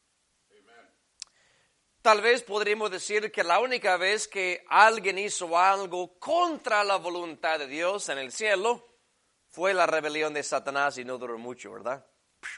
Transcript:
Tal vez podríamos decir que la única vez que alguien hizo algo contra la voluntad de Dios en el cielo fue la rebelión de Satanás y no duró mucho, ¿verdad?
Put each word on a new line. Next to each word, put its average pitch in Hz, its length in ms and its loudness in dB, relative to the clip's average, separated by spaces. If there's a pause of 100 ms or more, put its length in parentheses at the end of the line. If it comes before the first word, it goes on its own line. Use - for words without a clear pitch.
(2000)
Tal 214 180 6
vez 240 220 2
podríamos 208 480 -2
decir 208 420 -4
que 196 120 0
la 170 160 4
única 233 360 0
vez 196 320 0
que 185 420 -4
alguien 196 500 6
hizo 180 360 -4
algo 180 600 2
contra 294 680 0
la 202 120 2
voluntad 170 640 -4
de 143 80 -8
Dios 175 420 -4
en 139 80 -6
el 131 140 -8
cielo 214 560 0 (600)
fue 185 220 0
la 185 140 4
rebelión 156 480 0
de 147 80 -2
Satanás 139 560 -2
y 123 80 -10
no 127 140 -8
duró 120 180 -8
mucho, 120 340 -14
¿verdad? 110 320 -8 (540)